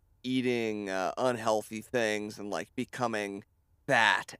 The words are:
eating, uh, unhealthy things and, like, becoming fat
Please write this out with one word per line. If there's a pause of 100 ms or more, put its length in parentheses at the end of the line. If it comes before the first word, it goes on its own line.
(240)
eating,
uh,
unhealthy
things
and,
like,
becoming (440)
fat